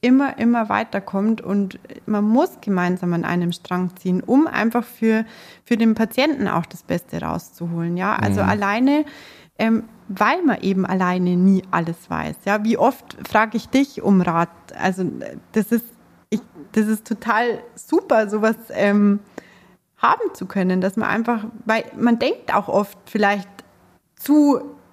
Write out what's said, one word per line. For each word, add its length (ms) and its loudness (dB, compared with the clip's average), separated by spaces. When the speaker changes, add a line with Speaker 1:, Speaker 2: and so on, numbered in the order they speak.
Speaker 1:
immer, 380 2
immer 300 2
weiterkommt 720 -2
und 380 -4
man 180 0
muss 260 4
gemeinsam 540 0
an 100 -2
einem 280 0
Strang 440 -4
ziehen, 280 -2
um 220 4
einfach 380 -2
für, 400 -2
für 120 0
den 180 4
Patienten 520 -2
auch 200 -2
das 180 -20
Beste 360 -6
rauszuholen, 760 -6
ja. 200 -2
Also 260 0
Speaker 2:
Mhm. 60 2
Speaker 1:
alleine, 560 2
ähm, 240 0
weil 360 0
man 180 2
eben 240 0
alleine 500 0
nie 260 4
alles 240 -2
weiß, 360 -6
ja. 200 -2
Wie 140 0
oft 380 -2
frage 280 0
ich 120 -6
dich 340 0
um 180 4
Rat? 280 0
Also, 240 -2
das 200 0
ist, 120 0
ich, 100 -2
das 140 2
ist 200 -2
total 520 -2
super, 540 0
sowas, 280 0
ähm, 480 2
haben 380 0
zu 120 -10
können, 340 0
dass 160 -2
man 120 -2
einfach, 360 -2
weil 200 0
man 220 2
denkt 340 -4
auch 140 0
oft 280 -2
vielleicht 420 -2
zu 460 4